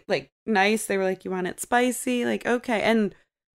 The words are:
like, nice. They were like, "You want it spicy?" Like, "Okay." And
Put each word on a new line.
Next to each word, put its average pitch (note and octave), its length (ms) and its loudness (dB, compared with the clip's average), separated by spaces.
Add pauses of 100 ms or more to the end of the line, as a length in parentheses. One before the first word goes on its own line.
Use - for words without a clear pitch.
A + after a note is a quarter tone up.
like, E3 220 -2 (160)
nice. G#3 400 2
They G3+ 100 -2
were F#3+ 80 0
like, F#3 200 -4
"You F#3+ 60 -8
want F#3 160 -4
it - 140 -8
spicy?" B3 640 0
Like, A3 220 -2
"Okay." A#3+ 360 -2
And G#3+ 320 2 (400)